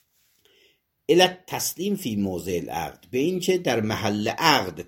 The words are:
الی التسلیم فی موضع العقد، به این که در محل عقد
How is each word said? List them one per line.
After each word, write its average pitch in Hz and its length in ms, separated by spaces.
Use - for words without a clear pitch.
الی 175 120
التسلیم 180 760
فی 107 200
موضع 90 460
العقد، 71 480
به 127 80
این 180 220
که 185 180
در 123 220
محل 107 480
عقد 101 600